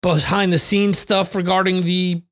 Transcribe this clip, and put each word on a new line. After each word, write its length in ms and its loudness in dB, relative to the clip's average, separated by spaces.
behind 520 0
the 60 2
scenes 400 0
stuff 380 -2
regarding 480 0
the 360 -2